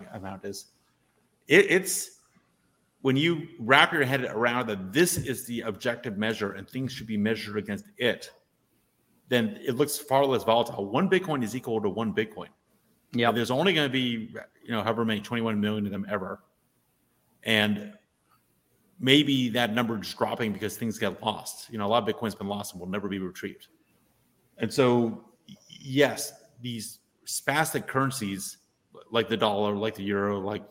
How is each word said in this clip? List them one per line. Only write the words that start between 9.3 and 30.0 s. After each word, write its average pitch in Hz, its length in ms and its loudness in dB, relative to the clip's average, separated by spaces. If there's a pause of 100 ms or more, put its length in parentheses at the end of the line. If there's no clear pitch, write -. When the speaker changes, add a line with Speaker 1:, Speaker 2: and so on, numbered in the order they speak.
Speaker 1:
it 131 60 0
looks 139 260 0
far 139 260 2
less 127 200 2
volatile. 113 420 2
One 156 240 0
Bitcoin 156 320 0
is 107 140 -4
equal 113 240 -4
to 104 80 0
one 101 260 -2
Bitcoin. 110 340 -4 (640)
Speaker 2:
Yeah. 120 160 4
Speaker 1:
And 113 80 4
there's 120 140 0
only 160 220 4
gonna 151 160 2
be, 123 440 -2 (300)
you - 80 -12
know, 113 140 0
however 113 200 2
many, 107 160 0
twenty-one 113 400 -2
million 107 260 0
of 98 40 -4
them 98 180 -6
ever. 95 360 -6 (960)
And 104 520 2 (1080)
maybe 135 480 4
that 113 260 0
number 117 260 0
is - 140 -10
dropping 110 380 -2
because 98 240 -6
things 113 220 -4
get 101 220 -2
lost. - 480 -6
You 117 100 -10
know, 101 80 -2
a - 20 0
lot 113 200 4
of 107 60 -2
Bitcoin's 110 220 -4
been 101 100 -8
lost 101 280 -8
and 90 60 -14
will 90 80 -10
never 98 200 -4
be 98 100 -4
retrieved. 92 480 -10 (920)
And 110 140 -4
so, 120 520 4 (240)
y-, - 80 -20 (120)
yes, 135 640 0 (280)
these 117 380 -10 (280)
spastic 147 600 -2
currencies 113 720 -4 (520)
like 113 180 2
the 110 80 0
dollar, 104 380 2
like 110 200 -2
the 98 80 -10